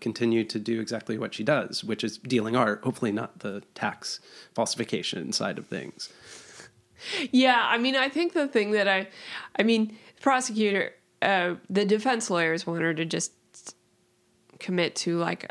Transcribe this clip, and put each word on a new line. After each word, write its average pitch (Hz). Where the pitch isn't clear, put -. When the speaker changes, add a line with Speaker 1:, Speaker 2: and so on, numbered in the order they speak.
Speaker 1:
continue 113
to 110
do 110
exactly 110
what 110
she 107
does, 123
which 110
is 104
dealing 117
art, 113
hopefully 120
not 110
the 101
tax -
falsification 92
side 95
of -
things. -
Speaker 2:
Yeah, 254
I 214
mean, 262
I 269
think 339
the 285
thing 208
that 208
I, 196
I 202
mean, 220
the -
prosecutor, 220
uh, 180
the 196
defense 220
lawyers 165
want 170
her 165
to 160
just 165
commit 180
to, 170
like, 170